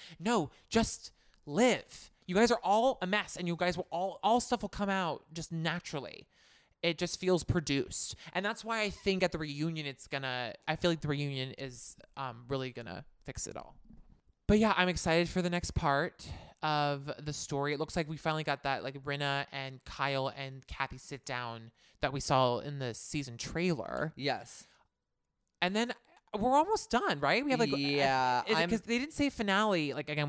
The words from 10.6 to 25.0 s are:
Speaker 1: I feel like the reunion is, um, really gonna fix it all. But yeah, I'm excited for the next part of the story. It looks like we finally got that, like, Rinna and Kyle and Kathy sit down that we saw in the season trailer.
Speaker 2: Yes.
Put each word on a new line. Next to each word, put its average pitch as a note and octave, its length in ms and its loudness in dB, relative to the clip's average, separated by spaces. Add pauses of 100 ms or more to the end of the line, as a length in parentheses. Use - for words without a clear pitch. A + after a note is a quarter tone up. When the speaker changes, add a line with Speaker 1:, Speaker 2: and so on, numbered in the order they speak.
Speaker 1:
I D#3+ 80 0
feel F3 160 4
like D#3+ 100 0
the D3 60 -4
reunion C#3 500 -2
is, B2 380 -10 (200)
um, B2 320 -8
really C3 240 -2
gonna A#2 320 -10 (220)
fix - 220 -8
it - 100 -8
all. - 180 -14 (760)
But G#3 100 8
yeah, G#3+ 160 6
I'm F3+ 140 6
excited E3+ 400 2
for F#3 120 0
the F3 80 0
next F3 220 -2
part D3+ 560 0 (340)
of D3 560 0
the D3 140 -6
story. C#3+ 420 -2
It C#3 60 -4
looks D#3 160 -4
like D#3 140 0
we D#3+ 80 -4
finally D#3 260 -2
got C#3+ 200 -2
that, C3+ 200 -2
like, C3+ 220 -8
Rinna C#3+ 480 0
and C3+ 320 -10
Kyle C3+ 500 -2
and C3+ 320 -12
Kathy C3+ 300 -6
sit - 280 -12
down A#2 460 -8 (300)
that B2 100 0
we C#3 80 -4
saw B2+ 400 4
in C#3+ 200 -8
the B2 140 -4
season C3 440 -6
trailer. D#3 800 -2
Speaker 2:
Yes. B2+ 500 -4 (920)